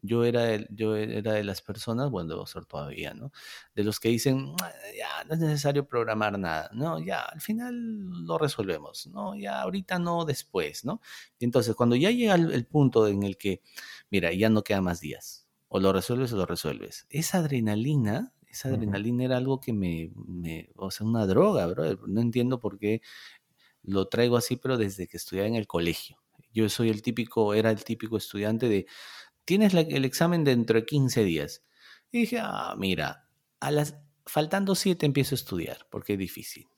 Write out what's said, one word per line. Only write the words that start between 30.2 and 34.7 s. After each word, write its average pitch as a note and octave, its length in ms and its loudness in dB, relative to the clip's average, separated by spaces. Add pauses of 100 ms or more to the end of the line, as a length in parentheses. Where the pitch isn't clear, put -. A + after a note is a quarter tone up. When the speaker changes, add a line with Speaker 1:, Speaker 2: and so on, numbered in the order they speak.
Speaker 1:
dentro A#2+ 360 6
de - 60 -8
quince C3 380 4
días". D#2 400 0 (480)
Y A#3+ 80 2
dije, A#3 220 0
"Ah, - 360 -6
mira, F2+ 500 -2 (320)
a C#3 100 -2
las, D3 260 0 (300)
faltando F#3+ 480 0